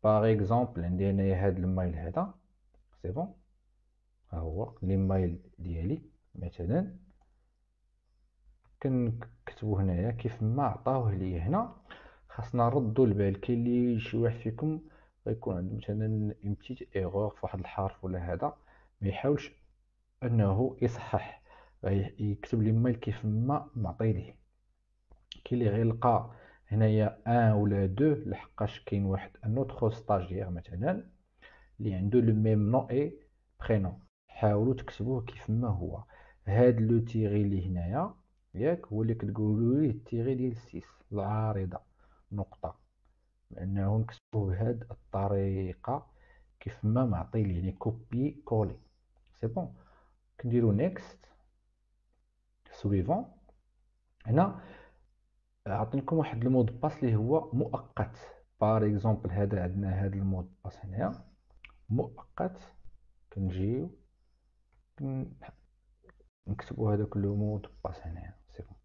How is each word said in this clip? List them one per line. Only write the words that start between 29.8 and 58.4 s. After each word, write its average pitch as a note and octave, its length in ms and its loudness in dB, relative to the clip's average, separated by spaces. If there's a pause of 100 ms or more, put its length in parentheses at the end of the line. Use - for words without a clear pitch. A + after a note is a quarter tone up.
ستاجير F#2 580 -2
مثلا G2 600 -4 (680)
اللي G#2+ 140 -2
عنده G2+ 260 4
لو A2+ 140 4
ميم G#2+ 380 4
نو B2+ 180 2
اي D3 300 -2 (400)
برينون. F#2+ 400 0 (280)
حاولوا G#2+ 460 2
تكتبوه A#2 520 -4
كيف - 240 -16
ما A#2 180 0
هو. F#2 360 -4 (420)
هاد A2+ 360 6
لو A#2 180 4
تيغي A2 420 0
اللي G2 260 0
هنايا، F#2 460 -2 (400)
ياك، D#3 340 -2
هو G#2+ 140 -2
اللي A2+ 120 2
كتقولوا A2 680 2
ليه D3+ 80 4
التيغي A#2 460 -2
ديال B2 220 -2
سيس، - 280 -14 (260)
العارضه، G2+ 680 -2 (520)
نقطه، - 480 -8 (720)
لانه G2 460 0
نكتبوه A2+ 520 -4
بهاد A2+ 420 -2
الطريقه G2 1160 -2 (520)
كيف - 260 -8
ما A#2 200 4
معطي G#2 380 0
لي، F#2+ 120 0
يعني F#2 160 -2
كوبي A#2+ 760 -4
كولي. G#2+ 300 0 (680)
سي A#2+ 60 -2
بون، E3+ 280 -6 (640)
كنديرو A#2 320 2
next، D#3 540 -2 (1500)
سويفون. G#2 540 0 (1000)
هنا B2 360 2 (1080)
عطينكم C3+ 500 -2
واحد A#2+ 280 0
المود B2 340 4
باس D3+ 240 -2
اللي A#2 120 4
هو B2+ 380 2
مؤقت. - 640 -2 (440)